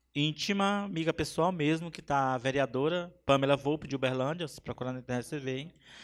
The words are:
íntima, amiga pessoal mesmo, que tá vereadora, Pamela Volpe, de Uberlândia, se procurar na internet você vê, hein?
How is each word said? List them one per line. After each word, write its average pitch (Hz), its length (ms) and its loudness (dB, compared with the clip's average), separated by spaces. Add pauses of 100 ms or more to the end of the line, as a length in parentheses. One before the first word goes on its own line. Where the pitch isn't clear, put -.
(140)
íntima, 196 720 2
amiga 165 280 0
pessoal 160 400 0
mesmo, 160 380 0
que - 120 -14
tá 135 360 2
vereadora, 139 760 0 (100)
Pamela 139 320 6
Volpe, 143 300 -2
de 131 80 -6
Uberlândia, 135 540 0
se - 120 -16
procurar 127 320 -6
na 127 60 -6
internet 123 280 -4
você 156 120 -6
vê, 131 200 -4
hein? 151 160 -12 (300)